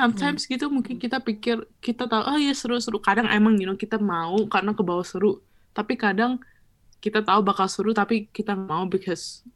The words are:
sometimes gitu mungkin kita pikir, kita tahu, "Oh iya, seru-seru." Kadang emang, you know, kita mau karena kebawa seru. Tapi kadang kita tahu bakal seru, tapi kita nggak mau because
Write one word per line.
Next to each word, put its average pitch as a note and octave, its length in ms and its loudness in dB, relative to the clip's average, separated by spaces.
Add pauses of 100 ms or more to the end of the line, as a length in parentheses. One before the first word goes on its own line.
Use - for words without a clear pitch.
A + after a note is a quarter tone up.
(120)
sometimes C#4+ 320 -2
gitu C4 240 -4
mungkin B3+ 320 -2
kita B3+ 240 -4
pikir, A3+ 400 -2 (160)
kita A#3+ 240 -4
tahu, A3+ 160 0
"Oh C#4 160 0
iya, C#4+ 160 2
seru-seru." A#3 480 -2
Kadang G#3 260 2
emang, G#3+ 300 6
you F#3+ 80 2
know, F#3+ 100 -4
kita G#3 220 -6
mau F3+ 400 0 (100)
karena G#3 300 0
kebawa F3 240 0
seru. F#3 400 0 (320)
Tapi G#3+ 240 -2
kadang A3+ 400 0 (640)
kita G#3+ 240 0
tahu G3+ 160 4
bakal G3 240 2
seru, G#3 320 0
tapi G#3+ 320 0
kita G#3 240 -6
nggak F#3+ 160 -6
mau E3+ 160 -2
because F#3 560 -4 (160)